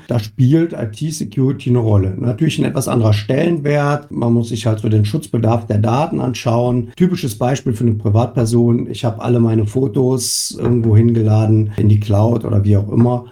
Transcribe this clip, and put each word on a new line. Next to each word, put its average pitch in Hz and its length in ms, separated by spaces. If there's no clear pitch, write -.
Da 120 120
spielt 143 540
I-T-Security 135 960
eine 123 100
Rolle. 101 380
Natürlich 123 420
ein 139 60
etwas 131 220
anderer 110 260
Stellenwert. 147 960
Man 120 220
muss 117 160
sich 110 160
halt 110 140
so 110 100
den 107 160
Schutzbedarf 113 600
der 104 120
Daten 127 400
anschauen. 123 760
Typisches 170 420
Beispiel 131 360
für 123 120
eine 110 100
Privatperson. 117 960
Ich 110 160
habe 110 160
alle 120 180
meine 110 260
Fotos 127 960
irgendwo 120 360
hingeladen, 110 840
in 107 120
die 104 100
Cloud 104 460
oder 101 180
wie 104 140
auch 101 140
immer. 120 400